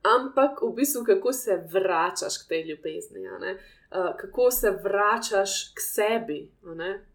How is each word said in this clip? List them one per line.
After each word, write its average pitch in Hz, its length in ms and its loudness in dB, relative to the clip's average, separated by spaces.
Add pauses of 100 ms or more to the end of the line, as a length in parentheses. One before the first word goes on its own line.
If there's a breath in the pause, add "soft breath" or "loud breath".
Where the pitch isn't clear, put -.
ampak 269 560 4
v - 120 0
bistvu, 254 320 0
kako 214 260 4
se 214 260 -2 (140)
vračaš 180 680 0
k - 60 -20
tej 165 220 -2
ljubezni, 170 560 -10
a 190 160 -12
ne. 190 140 -6
Eh, - 600 -6
kako 247 320 2
se 247 200 2 (120)
vračaš 202 920 0
k - 80 -10
sebi, 220 580 -2 (260)
a 165 80 -12
ne. 170 180 -6 (220)